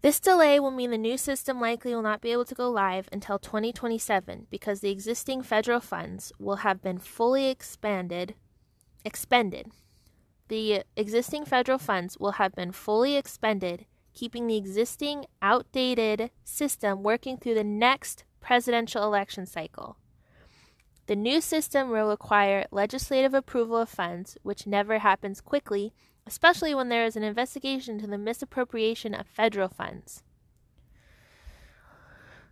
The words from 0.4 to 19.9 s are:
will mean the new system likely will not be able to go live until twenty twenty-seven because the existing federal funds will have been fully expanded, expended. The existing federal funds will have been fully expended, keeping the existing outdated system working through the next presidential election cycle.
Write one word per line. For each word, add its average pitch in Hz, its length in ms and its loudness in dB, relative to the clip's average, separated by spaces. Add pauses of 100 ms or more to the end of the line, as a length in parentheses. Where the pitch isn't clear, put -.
will 269 120 0
mean 247 200 -2
the 233 60 0
new 226 200 0
system 262 440 -4
likely 233 340 -2
will 226 60 -2
not 214 200 0
be 233 100 -2
able 240 140 0
to 254 100 -12
go 247 140 -2
live 190 420 0
until 202 280 -4
twenty 220 320 -4
twenty-seven 226 760 -4
because 202 320 -6
the 202 100 -2
existing 226 500 -4
federal 240 380 0
funds 185 580 -10
will 202 200 -4
have 202 240 0
been 180 180 -6
fully 262 480 0
expanded, 185 880 -6 (680)
expended. 214 680 -2 (760)
The 214 360 0 (120)
existing 240 500 -2
federal 262 340 2
funds 190 380 -4
will 202 160 -2
have 196 220 0
been 180 160 -6
fully 240 460 2
expended, 190 720 -2 (260)
keeping 233 340 -6
the 220 100 0
existing 233 680 -4 (160)
outdated 233 920 2 (120)
system 202 600 -2
working 240 340 0
through 233 180 0
the 214 80 2
next 220 600 0 (160)
presidential 233 640 2
election 202 420 0
cycle. - 520 -12 (1120)